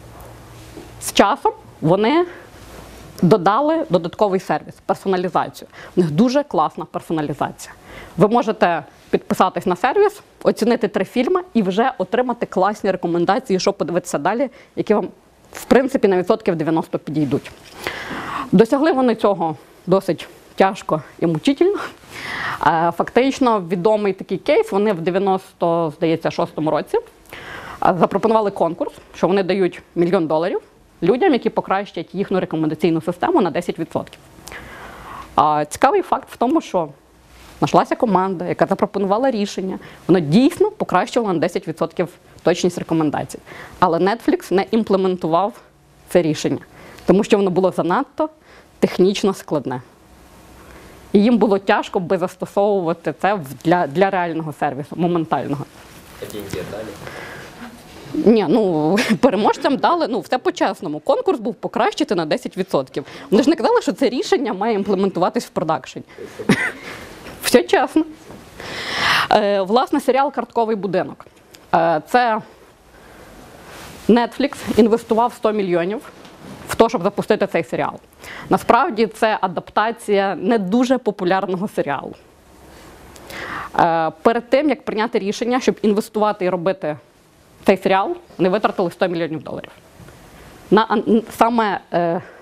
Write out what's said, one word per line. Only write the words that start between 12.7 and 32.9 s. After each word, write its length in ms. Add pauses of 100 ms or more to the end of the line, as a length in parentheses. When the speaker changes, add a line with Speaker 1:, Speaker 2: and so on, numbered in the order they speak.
Speaker 1:
рекомендації, 720
що 120
подивитися 460
далі, 320 (260)
які 180
вам 140 (440)
в 120
принципі, 440
на 100
відсотків 380
дев'яносто 420
підійдуть. 520 (1040)
Досягли 400
вони 220
цього 420 (300)
досить 420 (260)
тяжко 480 (160)
і 80
мучительно. 520 (880)
Е, 300
фактично, 640
відомий 520
такий 260
кейс, 340
вони 200
в 80
дев'яносто, 960
здається, 340
шостому 400
році, 280
е, 1000
запропонували 520
конкурс, 420 (220)
що 140
вони 140
дають 400 (120)
мільйон 320
доларів 340 (420)
людям, 300
які 180
покращать 640
їхню 260
рекомендаційну 600